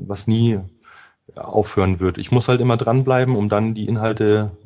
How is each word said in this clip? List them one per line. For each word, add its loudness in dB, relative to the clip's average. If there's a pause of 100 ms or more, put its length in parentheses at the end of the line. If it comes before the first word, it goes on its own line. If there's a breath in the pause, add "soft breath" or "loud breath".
was -8
nie 2 (760 soft breath)
aufhören 0
wird. -2
Ich -10
muss 2
halt 2
immer 2
dranbleiben, 0
um 0
dann 0
die -6
Inhalte, 0 (160)